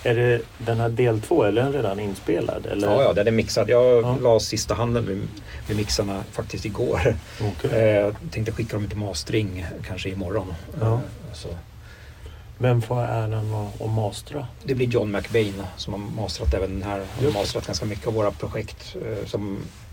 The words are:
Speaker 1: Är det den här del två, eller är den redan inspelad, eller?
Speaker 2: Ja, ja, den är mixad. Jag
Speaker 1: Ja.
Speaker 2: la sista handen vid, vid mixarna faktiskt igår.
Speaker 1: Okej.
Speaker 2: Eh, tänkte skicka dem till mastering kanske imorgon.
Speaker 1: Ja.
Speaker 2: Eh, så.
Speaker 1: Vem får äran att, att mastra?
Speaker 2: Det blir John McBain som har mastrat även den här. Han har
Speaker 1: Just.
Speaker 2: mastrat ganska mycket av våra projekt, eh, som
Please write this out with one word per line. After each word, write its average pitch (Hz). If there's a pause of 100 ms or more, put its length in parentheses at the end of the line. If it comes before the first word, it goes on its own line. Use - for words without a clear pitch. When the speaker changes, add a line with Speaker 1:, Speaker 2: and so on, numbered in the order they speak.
Speaker 1:
Är 120
det 120 (160)
den 113
här 117
del 117
två, 151
eller 104
är 131
den 139
redan 104
inspelad, -
eller? 101
Speaker 2:
Ja, 117
ja, 101
den 104
är 113
mixad. 113
Jag 123
Speaker 1:
Ja. 123
Speaker 2:
la 117
sista -
handen 117
vid, 98 (460)
vid 107
mixarna 101
faktiskt -
igår. 110 (260)
Speaker 1:
Okej. 107
Speaker 2:
Eh, 101 (180)
tänkte 113
skicka 113
dem 104
till 104
mastering 98 (220)
kanske 92
imorgon. 95 (280)
Speaker 1:
Ja. 113
Speaker 2:
Eh, 120 (340)
så. - (1080)
Speaker 1:
Vem 123
får 123
äran 110
att, 104
att 107
mastra? 110 (160)
Speaker 2:
Det 135
blir 123
John 107
McBain 101 (240)
som -
har 101 (240)
mastrat 101
även 95 (100)
den 95
här. 101
Han 95 (100)
har 127
Speaker 1:
Just. -
Speaker 2:
mastrat 98
ganska 104
mycket 104
av 113
våra 104
projekt, - (100)
eh, 107
som 101 (360)